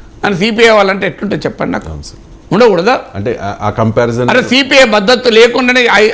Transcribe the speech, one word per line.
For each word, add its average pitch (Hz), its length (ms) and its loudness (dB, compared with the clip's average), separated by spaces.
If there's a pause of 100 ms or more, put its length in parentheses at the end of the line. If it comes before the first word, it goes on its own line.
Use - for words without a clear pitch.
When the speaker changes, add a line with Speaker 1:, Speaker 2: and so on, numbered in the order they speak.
(260)
Speaker 1:
అని 202 120 -2
సిపిఐ 226 320 2
వాళ్ళంటే 196 380 0
ఎట్లుంటే 175 280 -6
చెప్పండి - 360 -6
నాకు. - 180 -8
Speaker 2:
అవును 76 120 -12
సార్. - 520 -12
Speaker 1:
ఉండకూడదా? 208 460 2 (160)
Speaker 2:
అంటే 104 260 -6
ఆ, 101 200 -8
ఆ 104 80 -2
కంపారిజన్ 120 600 0
Speaker 1:
అరే 247 140 2
సిపిఐ 269 400 2
మద్దతు 214 460 0
లేకుండానే 240 640 2
ఐ-, 214 200 4